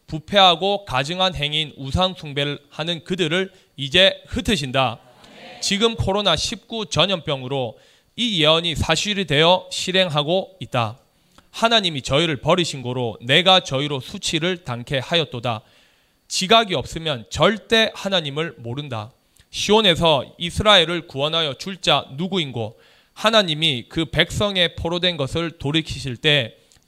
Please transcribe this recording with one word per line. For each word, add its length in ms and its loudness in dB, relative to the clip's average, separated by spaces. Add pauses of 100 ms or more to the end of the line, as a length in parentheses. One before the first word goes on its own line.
부패하고 800 2
가증한 500 -2
행위인 420 -4
우상 400 -2
숭배를 420 -4 (100)
하는 340 -6
그들을 480 -2 (240)
이제 520 2
흩으신다. 720 -2 (640)
지금 340 0
코로나 400 0
십구 520 -6
전염병으로 920 -4 (380)
이 240 0
예언이 340 4
사실이 500 0
되어 460 4
실행하고 880 -2
있다. 380 -4 (540)
하나님이 500 2
저희를 400 0
버리신 400 0
고로 400 -4
내가 400 4
저희로 400 -4
수치를 640 -4
당케 340 -6
하였도다. 640 -4 (680)
지각이 480 2
없으면 540 -6
절대 680 2
하나님을 640 -4
모른다. 540 -10 (400)
시온에서 760 4 (120)
이스라엘을 680 2
구원하여 460 -2
줄 240 -10
자 300 0 (100)
누구인고? 640 -4 (340)
하나님이 760 2
그 180 -2
백성의 680 0
포로된 400 -2
것을 440 -4
돌이키실 580 -4
때 380 2 (320)